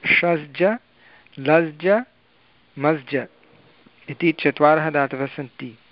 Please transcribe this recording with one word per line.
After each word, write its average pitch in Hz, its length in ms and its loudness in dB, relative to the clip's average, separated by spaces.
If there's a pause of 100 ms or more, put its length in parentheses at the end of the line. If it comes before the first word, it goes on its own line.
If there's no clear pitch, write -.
शस्ज, 170 720 0 (600)
लज्ज, 160 640 2 (760)
मज्ज 139 480 -2 (840)
इति 160 240 0
चत्वारः 156 580 2
धातवः 139 360 -2
सन्ति। 127 520 -14 (120)